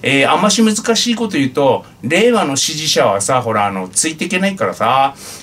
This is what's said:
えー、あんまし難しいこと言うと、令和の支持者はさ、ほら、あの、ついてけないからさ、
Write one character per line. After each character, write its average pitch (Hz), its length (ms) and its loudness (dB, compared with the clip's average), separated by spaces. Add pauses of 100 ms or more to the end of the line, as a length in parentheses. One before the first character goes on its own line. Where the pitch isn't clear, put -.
え 135 240 2
ー、 131 40 2
あ 156 60 2
ん 180 60 0
ま 202 80 2
し 226 120 2
難 214 120 2
し 233 380 0
い - 20 0
こ 220 140 -4
と 165 100 -4
言 135 80 2
う 127 40 -4
と、 131 360 0 (160)
令 175 280 2
和 208 140 2
の 139 120 -2
支 151 200 -4
持 156 140 -4
者 139 160 2
は 101 160 0
さ、 131 180 0
ほ 110 140 -2
ら、 104 100 2
あ 98 80 -2
の、 95 160 -6
つ - 180 -2
い 160 120 -6
て - 100 -4
け 180 100 -2
な 190 100 0
い 190 80 -6
か 104 100 -2
ら 90 80 -4
さ、 135 400 0 (280)